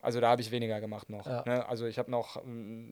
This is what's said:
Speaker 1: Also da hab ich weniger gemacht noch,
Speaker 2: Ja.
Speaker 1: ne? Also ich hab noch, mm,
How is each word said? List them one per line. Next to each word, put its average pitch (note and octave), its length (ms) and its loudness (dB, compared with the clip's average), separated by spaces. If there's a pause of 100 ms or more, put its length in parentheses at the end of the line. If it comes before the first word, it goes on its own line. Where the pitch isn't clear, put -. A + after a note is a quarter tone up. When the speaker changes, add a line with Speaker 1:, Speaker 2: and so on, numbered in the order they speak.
Speaker 1:
Also A#2+ 180 2
da A#2 120 8
hab B2 100 8
ich A2 100 -4
weniger A2+ 300 0
gemacht G#2+ 280 -8
noch, G#2 180 -8
Speaker 2:
Ja. B2 180 -2
Speaker 1:
ne? A#2+ 240 2
Also A#2 160 -2
ich A2+ 140 -4
hab B2 100 -2
noch, A#2+ 340 -2
mm, A2+ 480 -10